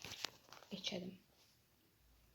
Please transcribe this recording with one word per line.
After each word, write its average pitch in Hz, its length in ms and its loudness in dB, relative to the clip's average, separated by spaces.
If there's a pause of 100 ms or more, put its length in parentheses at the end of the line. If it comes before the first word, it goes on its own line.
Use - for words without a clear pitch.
(720)
Geçelim. 185 480 2 (1160)